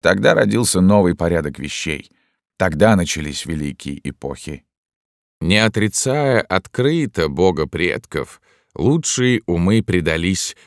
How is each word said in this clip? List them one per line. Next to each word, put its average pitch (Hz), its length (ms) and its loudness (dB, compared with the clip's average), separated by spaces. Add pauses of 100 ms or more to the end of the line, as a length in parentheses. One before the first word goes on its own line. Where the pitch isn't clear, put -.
Тогда 98 320 2
родился 104 480 2
новый 92 320 4
порядок 82 440 -2
вещей. - 520 -8 (480)
Тогда 92 360 4
начались 78 520 -4
великие 71 600 -8
эпохи. 69 580 -12 (760)
Не 92 160 4
отрицая 113 840 0
открыто 123 880 -2
Бога 78 380 0
предков, - 720 -6 (340)
лучшие 127 680 0
умы 90 380 2
предались 85 760 -2 (100)